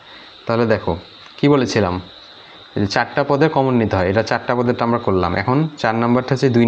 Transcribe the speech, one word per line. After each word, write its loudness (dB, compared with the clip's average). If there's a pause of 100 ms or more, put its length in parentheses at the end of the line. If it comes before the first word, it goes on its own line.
(460)
তাহলে 0
দেখো -4 (440)
কি 0
বলেছিলাম, 0 (800)
এই -4
যে 0
চারটা -2
পদের 2
কমন 2
নিতে 0
হয়, 0
এটা 2
চারটা -2
পদেরটা 0
আমরা 0
করলাম। 0 (100)
এখন 0 (240)
চার 0
নাম্বারটা 0
হচ্ছে 2
দুই 4